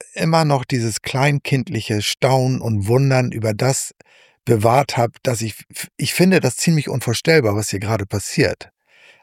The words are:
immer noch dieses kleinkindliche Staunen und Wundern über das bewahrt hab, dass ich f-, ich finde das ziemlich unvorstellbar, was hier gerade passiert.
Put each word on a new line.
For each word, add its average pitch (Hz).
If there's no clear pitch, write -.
immer 165
noch 143
dieses 117
kleinkindliche 131
Staunen 131
und 104
Wundern 127
über 110
das 127
bewahrt 117
hab, 117
dass 113
ich 113
f-, -
ich -
finde 185
das 131
ziemlich 160
unvorstellbar, 120
was 107
hier 98
gerade 104
passiert. -